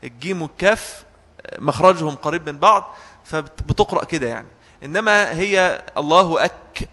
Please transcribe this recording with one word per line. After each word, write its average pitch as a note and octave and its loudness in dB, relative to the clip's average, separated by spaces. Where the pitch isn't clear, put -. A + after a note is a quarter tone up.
الجيم C3+ -8
والكاف - -2
مخرجهم D#3 2
قريب D#3 -6
من D3 -10
بعض، G3 2
فبتقرأ - -2
كده C#3 -6
يعني، A2+ -10
إنما G3+ 0
هي F#3 0
الله D#3+ 4
أك - -6